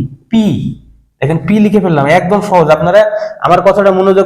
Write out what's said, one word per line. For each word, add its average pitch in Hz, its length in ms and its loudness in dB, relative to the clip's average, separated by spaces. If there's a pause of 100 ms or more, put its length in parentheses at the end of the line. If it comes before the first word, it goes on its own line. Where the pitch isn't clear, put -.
(320)
পি, 226 120 2 (800)
দেখেন 151 240 -2
পি 202 180 0
লিখে 208 200 2
ফেললাম, 156 220 0 (140)
একদম 185 200 -2 (100)
সহজ। 175 180 2 (100)
আপনারা 175 240 2 (440)
আমার 175 220 2
কথাটা 196 320 2
মনোযোগ 190 260 2